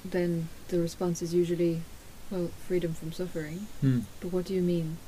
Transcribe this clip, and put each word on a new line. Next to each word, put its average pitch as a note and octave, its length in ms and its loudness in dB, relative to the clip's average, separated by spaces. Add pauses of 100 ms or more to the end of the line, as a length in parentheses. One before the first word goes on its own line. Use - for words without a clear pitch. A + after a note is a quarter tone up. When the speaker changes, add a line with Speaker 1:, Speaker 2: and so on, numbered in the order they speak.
Speaker 1:
then F3 460 2 (180)
the F3 140 2
response E3+ 400 0
is E3+ 120 -2
usually, E3+ 500 4 (460)
"Well, F3 220 -2 (160)
freedom F3 260 2
from D#3+ 200 -6
suffering." F3 540 -4 (120)
Speaker 2:
Hmm. C3 200 4 (200)
Speaker 1:
But F3+ 140 -4
what F3+ 100 2
do F#3+ 100 -4
you F#3 80 2
mean E3+ 360 2 (100)